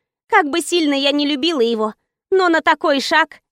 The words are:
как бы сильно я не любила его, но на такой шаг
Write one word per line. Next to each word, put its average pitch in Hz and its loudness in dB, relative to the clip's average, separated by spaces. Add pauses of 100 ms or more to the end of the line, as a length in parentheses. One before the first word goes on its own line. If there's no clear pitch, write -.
(280)
как 392 2
бы 294 -2
сильно 320 -2
я 277 0
не 294 0
любила 294 -2
его, 220 -2 (360)
но 381 2
на 330 2
такой 302 0
шаг 311 -2 (120)